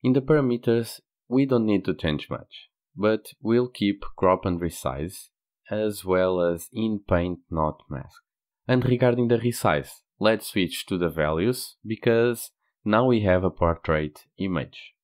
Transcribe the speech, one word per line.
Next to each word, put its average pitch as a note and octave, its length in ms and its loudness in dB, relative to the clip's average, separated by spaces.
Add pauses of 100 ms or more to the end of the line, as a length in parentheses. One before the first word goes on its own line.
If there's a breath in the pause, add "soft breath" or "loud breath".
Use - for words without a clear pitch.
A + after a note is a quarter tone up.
In B2+ 100 4
the C3+ 80 4
parameters, A#2+ 760 2 (300)
we C3+ 160 4
don't A#2+ 200 2
need G2+ 200 2
to F#2 80 0
change D2+ 360 -2
much, - 400 -12 (260)
but G#2+ 320 0 (140)
we'll A#2+ 280 2
keep G2+ 340 -2 (140)
crop F#2 280 2
and F2+ 140 -2
resize, D#2+ 680 -6 (420)
as G#2+ 340 -4
well F#2 360 2
as E2+ 300 -2
in A2 360 -4
Paint F2 320 -2 (100)
not D#2 400 -2
mask. - 320 -12 (460)
And B2+ 180 0
regarding B2 440 2
the A#2+ 80 4
resize, A2 520 0 (300)
let's G#2+ 280 0
switch - 400 -2
to G2 100 -4
the E2+ 120 0
values, D#2+ 760 -2
because A2+ 680 -2 (320)
now A2 240 2
we A#2+ 140 4
have F#2 220 4
a F#2 60 2
portrait D#2+ 760 -2 (120)
image. F2 560 -6 (100)